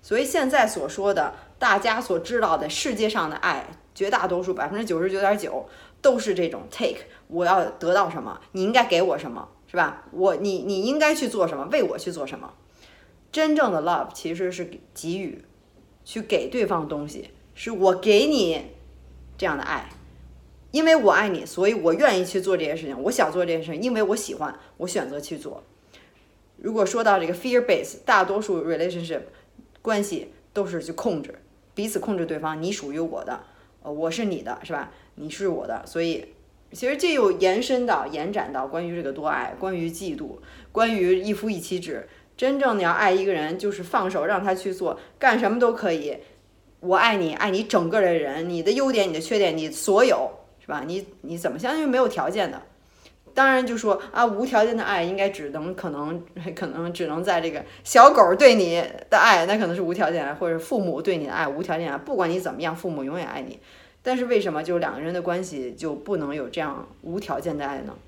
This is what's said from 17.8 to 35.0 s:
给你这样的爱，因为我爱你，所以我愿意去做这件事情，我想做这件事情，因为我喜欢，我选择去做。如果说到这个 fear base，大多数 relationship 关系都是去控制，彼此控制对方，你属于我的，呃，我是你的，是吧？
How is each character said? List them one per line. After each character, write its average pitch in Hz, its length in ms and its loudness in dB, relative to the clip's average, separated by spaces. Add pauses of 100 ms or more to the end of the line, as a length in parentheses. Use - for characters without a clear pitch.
给 208 320 6
你 196 360 0 (760)
这 190 80 0
样 151 100 0
的 139 60 -6
爱， - 260 -6 (800)
因 311 160 2
为 320 100 8
我 208 180 6
爱 202 160 4
你， 170 140 -4
所 190 240 0
以 226 60 4
我 170 220 4
愿 220 260 6
意 - 20 0
去 185 160 -2
做 185 160 0
这 160 80 0
件 151 140 -4
事 160 80 -10
情， 135 160 -8
我 165 80 0
想 156 220 2
做 180 120 0
这 170 80 0
件 165 120 0
事 165 80 -8
情， 160 100 -6
因 247 140 0
为 220 80 2
我 202 120 2
喜 - 200 -8
欢， 143 200 -8 (220)
我 170 100 -6
选 170 220 -4
择 143 100 -8
去 151 160 -10
做。 139 280 -14 (960)
如 - 140 -6
果 214 140 2
说 226 180 -2
到 202 160 6
这 165 60 -2
个 175 80 -2
fear 240 320 0
base， - 300 0 (100)
大 208 180 6
多 196 160 0
数 185 240 -2
relationship 165 580 -4 (600)
关 208 220 0
系 190 300 -6 (180)
都 202 140 -2
是 170 160 -6
去 165 120 -12
控 165 280 -4
制， - 140 -14 (400)
彼 208 120 -4
此 208 120 -4
控 202 180 -2
制 165 80 -2
对 156 140 -6
方， 156 240 -6
你 185 80 -4
属 147 200 -8
于 147 60 -6
我 165 260 -6
的， - 180 -8 (420)
呃， 147 80 -10
我 160 180 -2
是 214 160 -4
你 185 160 -4
的， 123 220 -10
是 165 100 -10
吧？ 143 180 -8 (240)